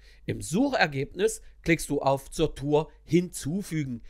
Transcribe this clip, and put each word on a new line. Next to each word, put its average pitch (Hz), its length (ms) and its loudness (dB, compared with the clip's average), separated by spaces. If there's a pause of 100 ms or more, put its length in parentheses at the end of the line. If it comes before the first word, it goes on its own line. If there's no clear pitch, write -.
(240)
Im 113 160 -4
Suchergebnis 180 1000 0 (200)
klickst - 280 2
du 143 100 0
auf 135 300 0
Zur 156 240 0
Tour 147 360 2 (120)
hinzufügen. 156 1080 -2